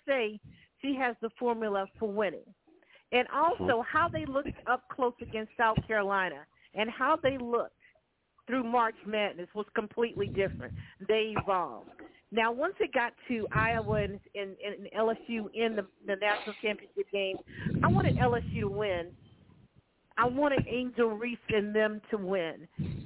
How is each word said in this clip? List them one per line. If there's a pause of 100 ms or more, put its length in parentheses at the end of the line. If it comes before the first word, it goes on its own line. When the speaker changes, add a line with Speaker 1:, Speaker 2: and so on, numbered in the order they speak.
Speaker 1:
say (420)
she
has
the
formula (140)
for
winning. (680)
And
also,
Speaker 2:
Mm-hmm.
Speaker 1:
how
they
looked
up
close
against
South
Carolina (260)
and
how
they
looked (720)
through
March (100)
Madness
was
completely
different. (340)
They
evolved. (400)
Now,
once
it
got (140)
to
Iowa
and, (140)
and, (100)
and
L
S (100)
U
in
the, (220)
the
national
championship
game, (460)
I
wanted
L
S (100)
U
to
win. (1040)
I
wanted
Angel
Reese (120)
and
them
to
win. (380)